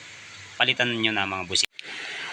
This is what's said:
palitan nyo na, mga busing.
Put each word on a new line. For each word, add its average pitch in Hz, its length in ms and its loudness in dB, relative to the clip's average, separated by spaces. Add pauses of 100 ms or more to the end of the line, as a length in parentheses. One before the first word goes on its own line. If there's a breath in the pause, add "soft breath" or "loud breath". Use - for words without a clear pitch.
(560)
palitan 123 400 4
nyo 113 160 4
na, 98 160 2
mga 95 160 -2
busing. 90 240 2 (640 loud breath)